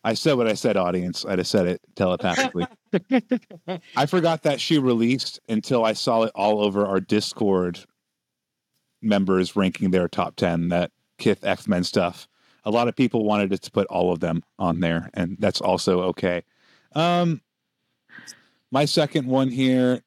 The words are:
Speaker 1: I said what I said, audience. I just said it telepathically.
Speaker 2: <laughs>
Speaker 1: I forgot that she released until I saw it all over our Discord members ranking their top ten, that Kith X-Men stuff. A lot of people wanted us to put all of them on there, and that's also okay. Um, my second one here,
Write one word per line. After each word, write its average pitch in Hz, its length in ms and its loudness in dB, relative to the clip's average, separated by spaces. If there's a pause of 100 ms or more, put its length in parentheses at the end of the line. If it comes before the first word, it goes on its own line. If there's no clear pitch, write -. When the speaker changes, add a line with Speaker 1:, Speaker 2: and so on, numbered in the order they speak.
Speaker 1:
I 113 100 0
said 147 200 2
what 120 140 2
I 107 60 2
said, 101 240 0
audience. 90 480 -2
I 95 100 -2
just 90 140 -2
said 98 160 2
it 90 160 -2 (140)
telepathically. 90 720 0 (240)
Speaker 2:
<laughs> 196 1040 -4
Speaker 1:
I 135 80 2
forgot 165 380 0
that 139 180 0
she 165 160 2
released 123 640 0 (100)
until 113 340 0
I 110 100 2
saw 113 300 0
it 110 120 -2
all 104 280 2
over 101 220 0
our 98 140 0
Discord 95 800 0 (1200)
members 95 540 2
ranking 95 340 0
their 90 180 2
top - 280 -4
ten, 85 340 -2
that 87 220 -2 (260)
Kith - 260 -2
X-Men 92 400 -2
stuff. 87 440 -4 (380)
A 107 60 -4
lot 120 160 0
of 113 80 -6
people 120 300 0
wanted 104 260 0
us 98 100 -2
to - 100 -18
put 98 160 0
all 90 240 0
of 85 80 -2
them 85 240 -4 (160)
on 85 200 0
there, 85 360 -2
and 90 240 -6
that's - 220 0
also 92 400 0
okay. 87 420 -2 (500)
Um, 170 480 0 (1300)
my 139 140 2
second 147 400 0
one 131 240 2
here, 127 580 2